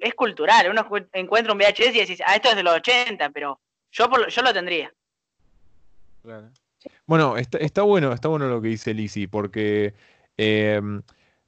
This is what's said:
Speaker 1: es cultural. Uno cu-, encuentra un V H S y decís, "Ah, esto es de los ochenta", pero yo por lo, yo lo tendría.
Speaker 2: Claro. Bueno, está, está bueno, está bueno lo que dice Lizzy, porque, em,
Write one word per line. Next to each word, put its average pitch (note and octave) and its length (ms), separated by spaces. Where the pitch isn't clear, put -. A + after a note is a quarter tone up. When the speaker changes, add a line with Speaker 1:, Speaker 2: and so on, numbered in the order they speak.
Speaker 1:
es A3+ 120
cultural. F#3+ 560
Uno G#3+ 180
cu-, G3+ 260
encuentra G#3+ 400
un G3+ 60
V G3+ 60
H G3+ 180
S A#3 140
y - 40
decís, F3+ 240
"Ah, F#3+ 100
esto G#3+ 140
es A3 60
de F#3+ 80
los E3+ 120
ochenta", A3 540
pero C#3+ 300
yo A#3 180
por B3 120
lo, - 60
yo A#3+ 140
lo B3 120
tendría. F3 400
Speaker 2:
Claro. A2 260
Bueno, D3+ 320
está, B2+ 200
está E3 260
bueno, F3+ 300
está A#2+ 140
bueno D3+ 200
lo A#2+ 140
que A2 80
dice A2+ 240
Lizzy, G#2 340
porque, G#2 680
em, G#2+ 640